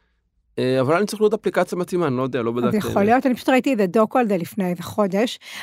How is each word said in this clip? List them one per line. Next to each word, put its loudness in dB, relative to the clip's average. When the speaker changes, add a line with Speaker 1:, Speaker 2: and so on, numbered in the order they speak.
Speaker 1:
אה, 2
אבל 2
אני 0
צריך -6
לראות 2
אפליקציה -2
מתאימה, -2
אני 0
לא 0
יודע, -2
לא -2
Speaker 2:
אז -2
Speaker 1:
בדקתי 0
Speaker 2:
יכול -2
Speaker 1:
עדיין. 2
Speaker 2:
להיות, 4
אני 2
פשוט -10
ראיתי 2
איזה 2
דוקו 2
על 2
זה 0
לפני -4
איזה -6
חודש, -2